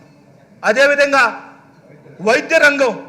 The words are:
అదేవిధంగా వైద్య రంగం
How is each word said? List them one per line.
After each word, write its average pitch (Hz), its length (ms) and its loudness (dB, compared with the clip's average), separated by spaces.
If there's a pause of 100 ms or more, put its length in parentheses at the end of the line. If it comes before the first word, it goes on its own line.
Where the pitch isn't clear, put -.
(640)
అదేవిధంగా 277 600 2 (1040)
వైద్య 294 380 0
రంగం 277 260 0 (160)